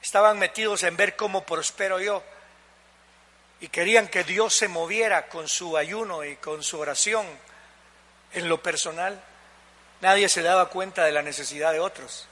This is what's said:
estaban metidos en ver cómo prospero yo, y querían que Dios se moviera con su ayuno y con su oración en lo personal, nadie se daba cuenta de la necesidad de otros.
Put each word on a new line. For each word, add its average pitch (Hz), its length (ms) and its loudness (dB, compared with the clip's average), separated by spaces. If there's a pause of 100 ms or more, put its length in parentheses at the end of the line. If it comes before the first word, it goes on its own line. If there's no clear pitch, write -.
estaban 208 380 4
metidos 202 440 0
en 170 140 0
ver 196 180 2
cómo 190 300 -4
prospero 185 540 -2
yo, 196 240 -4 (1400)
y 170 60 -16
querían 202 400 4
que 180 160 -2
Dios 185 320 0
se 214 120 2
moviera 180 600 0
con 165 200 -10
su 160 300 -2
ayuno 170 480 -4
y 143 120 -12
con 156 260 -10
su 156 160 -6
oración 196 460 -2 (1080)
en 175 140 -4
lo 165 140 0
personal, 175 640 -4 (760)
nadie 196 280 6
se 175 120 0
daba 180 280 4
cuenta 185 340 -2
de 156 80 6
la 147 100 2
necesidad 147 500 -2
de 156 80 0
otros. 170 520 -8